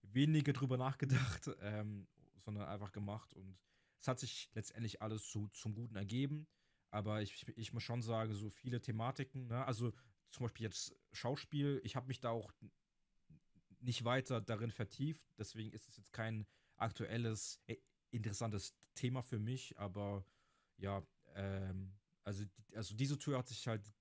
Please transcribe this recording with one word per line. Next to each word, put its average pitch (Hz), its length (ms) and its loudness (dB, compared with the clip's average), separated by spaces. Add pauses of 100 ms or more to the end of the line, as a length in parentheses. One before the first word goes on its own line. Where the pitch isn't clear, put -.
weniger 143 520 6
drüber 127 240 4
nachgedacht, 127 760 4
<laughs> - 60 -12
ähm, 104 460 -2 (300)
sondern 104 300 -4
einfach 98 240 -4
gemacht 104 420 -6
und 95 240 -14 (420)
es - 80 -2
hat 127 120 2
sich - 340 -6
letztendlich 110 480 -4
alles 107 260 -2
zu, 104 220 -2
zum - 240 -4
Guten 110 220 -6
ergeben, 135 520 0 (440)
aber 107 320 2
ich, - 240 -6 (100)
ich 113 160 -6
muss 120 100 0
schon 120 200 0
sagen, 110 300 2
so 104 160 -2
viele 120 320 -2
Thematiken, 123 680 -2
ne, 123 180 0
also 120 260 2 (360)
zum - 160 -4
Beispiel 113 220 -2
jetzt - 300 -2 (160)
Schauspiel, 139 720 2
ich - 120 -2
hab 135 120 0
mich 131 120 -4
da 120 100 0
auch 113 220 0 (100)
n-, 110 100 -16 (1080)
nicht 120 260 0
weiter 123 360 4
darin 110 300 0
vertieft, 139 540 -2 (120)
deswegen 110 340 -6
ist - 160 -10
es - 100 -16
jetzt - 160 -18
kein 110 320 -2 (320)
aktuelles, 113 880 0
äh, 117 100 -4 (340)
interessantes 107 640 0 (180)
Thema 127 300 2
für 113 160 0
mich, 123 400 -2
aber 101 440 0 (540)
ja, 98 240 0 (320)
ähm, 95 600 -2 (300)
also 101 220 -2
die, - 300 -16
also 107 200 -2
diese 139 220 2
Tür 143 220 0
hat 120 80 -2
sich - 200 -4
halt 110 340 0